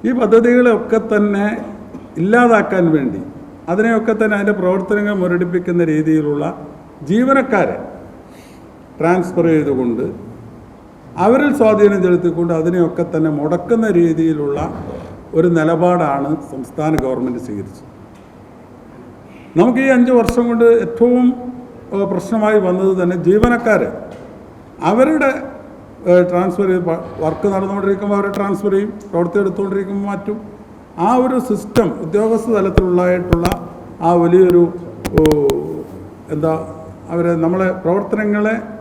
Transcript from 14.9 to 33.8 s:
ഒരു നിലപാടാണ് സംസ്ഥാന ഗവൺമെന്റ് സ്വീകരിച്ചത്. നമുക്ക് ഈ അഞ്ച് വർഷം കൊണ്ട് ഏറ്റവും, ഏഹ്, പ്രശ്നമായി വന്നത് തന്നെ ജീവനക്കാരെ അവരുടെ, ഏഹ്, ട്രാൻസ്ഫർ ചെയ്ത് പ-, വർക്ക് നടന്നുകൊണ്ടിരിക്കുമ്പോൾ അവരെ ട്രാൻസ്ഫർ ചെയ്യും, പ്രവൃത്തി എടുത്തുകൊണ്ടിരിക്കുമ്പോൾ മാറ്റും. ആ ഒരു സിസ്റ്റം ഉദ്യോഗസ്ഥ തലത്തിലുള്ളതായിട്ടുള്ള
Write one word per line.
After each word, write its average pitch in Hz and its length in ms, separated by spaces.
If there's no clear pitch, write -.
ഒരു 170 100
നിലപാടാണ് 160 720
സംസ്ഥാന 151 400
ഗവൺമെന്റ് 123 420
സ്വീകരിച്ചത്. - 420
നമുക്ക് 240 260
ഈ 269 100
അഞ്ച് 247 240
വർഷം 240 300
കൊണ്ട് 233 160
ഏറ്റവും, 247 400
ഏഹ്, 196 180
പ്രശ്നമായി 214 560
വന്നത് 190 320
തന്നെ 180 160
ജീവനക്കാരെ 220 600
അവരുടെ, 269 400
ഏഹ്, 180 200
ട്രാൻസ്ഫർ 180 420
ചെയ്ത് 175 180
പ-, 170 120
വർക്ക് 160 300
നടന്നുകൊണ്ടിരിക്കുമ്പോൾ 196 680
അവരെ 196 180
ട്രാൻസ്ഫർ 202 380
ചെയ്യും, 208 160
പ്രവൃത്തി 175 320
എടുത്തുകൊണ്ടിരിക്കുമ്പോൾ 196 680
മാറ്റും. 208 260
ആ - 20
ഒരു 254 140
സിസ്റ്റം 208 400
ഉദ്യോഗസ്ഥ 214 420
തലത്തിലുള്ളതായിട്ടുള്ള 180 880